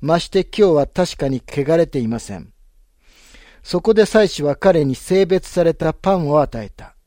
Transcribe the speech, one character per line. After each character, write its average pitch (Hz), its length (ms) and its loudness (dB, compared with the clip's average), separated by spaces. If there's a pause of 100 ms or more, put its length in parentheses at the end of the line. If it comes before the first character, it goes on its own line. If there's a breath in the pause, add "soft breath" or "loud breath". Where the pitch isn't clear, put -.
ま 160 180 0
し - 100 -8
て 190 140 0
今 202 260 2
日 160 40 4
は 143 140 2
確 - 280 -4
か 143 120 -4
に 131 200 -4
汚 143 300 0
れ 165 80 4
て 139 140 -6
い 117 80 -4
ま 113 100 -6
せ 104 180 -12
ん。」 - 160 -18 (1120 soft breath)
そ 180 180 -4
こ 220 120 0
で 208 140 4
妻 214 200 4
子 - 160 -8
は 143 120 0
彼 170 280 2
に 131 120 -2
性 185 320 0
別 185 200 -2
さ 175 160 -2
れ 165 120 2
た 156 180 -4
パ 190 200 -2
ン 170 140 -2
を 147 140 2
与 117 240 -6
え - 40 -16
た。 - 260 -20 (120)